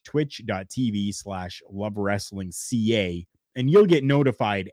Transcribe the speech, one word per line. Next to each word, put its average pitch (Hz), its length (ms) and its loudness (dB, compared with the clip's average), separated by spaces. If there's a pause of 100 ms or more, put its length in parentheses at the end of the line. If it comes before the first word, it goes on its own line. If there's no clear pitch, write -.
twitch 147 400 -4
dot 95 240 -6
T 123 220 -2
V 101 200 -2
slash 92 580 -10
Love 104 280 -6
Wrestling 98 540 -4
C 113 440 0
A, 90 320 -2 (300)
and 127 120 0
you'll 202 180 8
get 151 180 4
notified 123 680 0